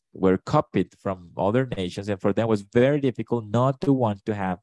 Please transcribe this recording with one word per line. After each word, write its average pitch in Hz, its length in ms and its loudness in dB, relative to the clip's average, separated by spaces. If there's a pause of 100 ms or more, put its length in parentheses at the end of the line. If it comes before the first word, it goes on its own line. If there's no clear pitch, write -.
(140)
were 92 240 4
copied - 600 -2
from 90 400 -10
other 110 280 0
nations, 98 420 -6
and 101 140 -4
for 104 100 2
them 110 160 0
was 107 140 0
very 131 400 2
difficult 120 480 -4
not 127 320 0
to 143 100 0
want 113 340 0
to 107 80 -2
have 95 300 -4